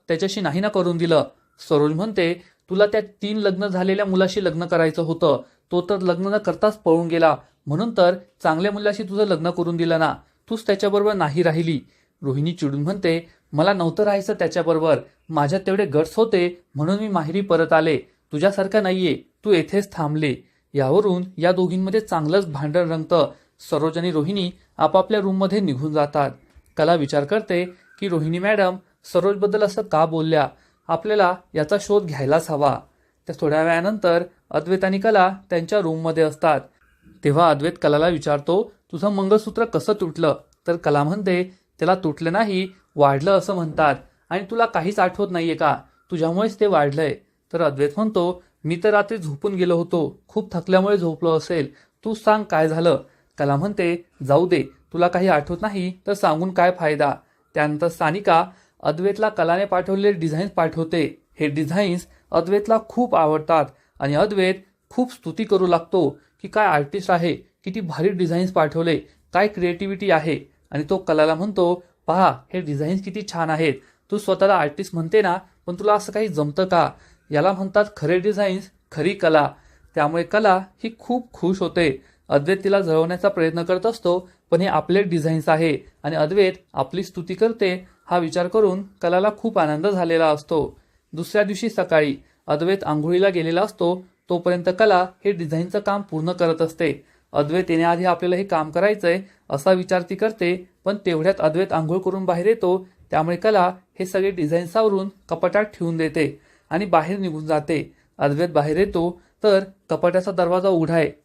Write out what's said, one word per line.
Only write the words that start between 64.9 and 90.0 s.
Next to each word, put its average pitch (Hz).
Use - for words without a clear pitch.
स्तुती 165
करू 185
लागतो 165
की 190
काय 214
आर्टिस्ट 170
आहे, 170
किती -
भारी 165
डिझाईन्स 180
पाठवले, 160
काय 196
क्रिएटिव्हिटी 190
आहे. 160
आणि 147
तो 190
कलाला 160
म्हणतो, 180
"पहा, 165
हे 185
डिझाईन्स 151
किती 196
छान 165
आहेत. 156
तू 208
स्वतःला 190
आर्टिस्ट 165
म्हणते 165
ना, 185
पण 180
तुला 202
असं 208
काही 214
जमतं 151
का?" 170
याला 151
म्हणतात 196
खरे 165
डिझाईन्स, 196
खरी 156
कला. 156
त्यामुळे 160
कला 190
ही 226
खूप 240
खुश 185
होते. 165
अद्वैत 147
तिला 196
जळवण्याचा 170
प्रयत्न 165
करत 180
असतो, 185
पण 170
हे 196
आपले 180
डिझाईन्स 160
आहे 160
आणि 156
अद्वैत 185
आपली 170
स्तुती 175
करते 190
हा 175
विचार 175
करून 196
कलाला 180
खूप 220
आनंद 156
झालेला 165